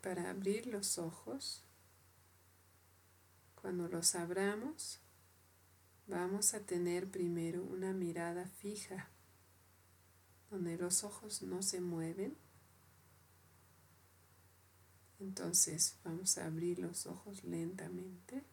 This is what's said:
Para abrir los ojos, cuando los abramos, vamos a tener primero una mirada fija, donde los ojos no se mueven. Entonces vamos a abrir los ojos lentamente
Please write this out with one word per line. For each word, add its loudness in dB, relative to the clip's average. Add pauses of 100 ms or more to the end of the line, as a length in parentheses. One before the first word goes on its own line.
Para 0
abrir 2
los 0
ojos, -4 (2000)
cuando 0
los 4
abramos, 0 (1080)
vamos 2
a -4
tener 2
primero 0
una 0
mirada 0
fija, -8 (1400)
donde 0
los 2
ojos -6
no -2
se 0
mueven. 0 (2750)
Entonces 4
vamos 2
a -2
abrir 0
los -2
ojos -8
lentamente -4